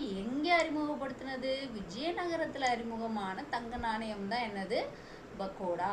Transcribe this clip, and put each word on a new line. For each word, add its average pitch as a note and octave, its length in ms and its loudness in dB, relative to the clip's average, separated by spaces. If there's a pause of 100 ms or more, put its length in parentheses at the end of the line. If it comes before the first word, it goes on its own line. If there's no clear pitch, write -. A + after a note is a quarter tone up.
(140)
எங்க B3 400 0
அறிமுகப்படுத்தினது? C4+ 1000 2 (200)
விஜயநகரத்துல D4 960 0
அறிமுகமான A3+ 840 0
தங்க A#3+ 260 -2
நாணயம் A3 520 0
தான் A#3 180 0
என்னது? G3+ 320 0 (600)
பக்கோடா F#3 540 0